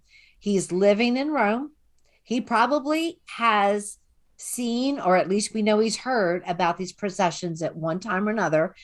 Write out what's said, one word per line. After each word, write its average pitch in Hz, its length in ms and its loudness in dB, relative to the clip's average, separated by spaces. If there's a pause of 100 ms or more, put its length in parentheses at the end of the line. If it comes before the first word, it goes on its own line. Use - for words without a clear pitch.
(380)
He's 196 340 -2
living 202 440 4
in 285 140 -2
Rome. 254 420 0 (500)
He 240 180 -4
probably 285 840 0
has 208 720 0 (380)
seen, 247 600 -4
or 185 180 4
at 160 120 2
least 208 240 -2
we 220 100 -4
know 214 160 4
he's 220 200 0
heard 185 480 0
about 175 320 0
these 185 140 -8
processions 175 720 -2
at 156 140 -4
one 165 240 -4
time 202 260 -2
or 214 40 0
another. 175 540 0